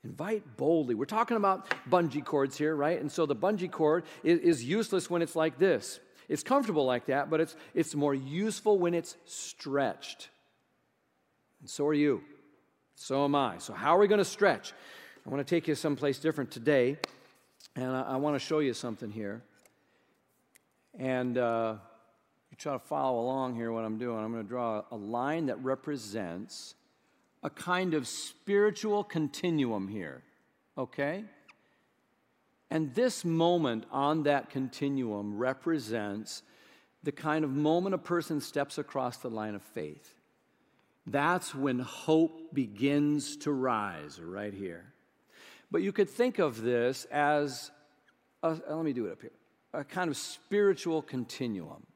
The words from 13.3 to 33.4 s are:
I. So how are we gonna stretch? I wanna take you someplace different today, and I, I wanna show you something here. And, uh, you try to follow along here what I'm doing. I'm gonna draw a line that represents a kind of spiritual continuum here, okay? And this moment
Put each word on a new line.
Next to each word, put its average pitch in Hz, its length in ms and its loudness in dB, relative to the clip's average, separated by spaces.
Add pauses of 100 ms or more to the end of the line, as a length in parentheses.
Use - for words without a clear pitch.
I. 123 240 0
So - 160 -12
how 147 220 4
are 190 40 6
we 208 80 8
gonna 202 160 6
stretch? - 500 2 (520)
I - 60 -12
wanna 139 120 -2
take 170 240 0
you 156 60 2
someplace 143 460 0
different 147 320 -2
today, 131 460 2 (800)
and 127 140 -4
I, 131 120 -2
I 131 160 -4
wanna 143 200 0
show 156 220 -2
you 135 160 0
something 113 340 -8
here. 104 320 -8 (1600)
And, 127 360 -2
uh, 113 420 0 (720)
you - 60 -20
try 147 160 -6
to 127 60 -6
follow 135 420 0
along 127 340 -2
here 117 160 -4
what 113 140 -2
I'm 110 120 -4
doing. 113 260 -4
I'm 110 80 -4
gonna 113 120 -6
draw 113 480 -4
a 120 40 -10
line 127 520 -2
that 127 160 -4
represents 110 1120 -6 (680)
a - 80 -6
kind 180 420 0
of 139 140 0
spiritual 208 960 0
continuum 143 840 0
here, 87 360 -8 (520)
okay? 143 480 -4 (1500)
And 160 240 0
this 247 280 0
moment 165 680 2